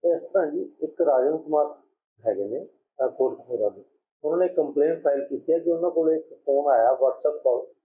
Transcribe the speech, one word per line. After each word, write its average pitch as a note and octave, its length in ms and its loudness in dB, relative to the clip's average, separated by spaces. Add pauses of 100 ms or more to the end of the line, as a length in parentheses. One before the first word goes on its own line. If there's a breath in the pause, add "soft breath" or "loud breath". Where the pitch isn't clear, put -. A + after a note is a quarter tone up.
(160)
ਇਸ E3 60 -8
ਤਰ੍ਹਾਂ E3+ 300 -2
ਜੀ, F3 100 -4 (220)
ਇੱਕ D#3 180 -6
ਰਾਜਨ D3 360 2
ਕੁਮਾਰ D3+ 280 0 (600)
ਹੈਗੇ G2+ 200 -2
ਨੇ, C#3 180 -8
ਅਹ, - 440 -6
ਕੋਟਕਪੂਰਾ A#2 600 -4
ਦੇ, G2 140 -14 (400)
ਉਹਨਾਂ D#3+ 160 -2
ਨੇ F3+ 140 0
ਕੰਪਲੇਂਟ D3+ 500 0
ਫਾਈਲ C#3 240 0
ਕੀਤੀ C#3+ 260 -4
ਹੈ E3 60 0
ਕਿ E3 120 -2
ਉਹਨਾਂ E3+ 200 0
ਕੋਲ D#3+ 200 2
ਇੱਕ D#3+ 220 -4
ਫੋਨ C#3+ 400 0
ਆਇਆ A#2 180 4
WhatsApp C3+ 520 0
ਕਾਲ B2 240 0 (180)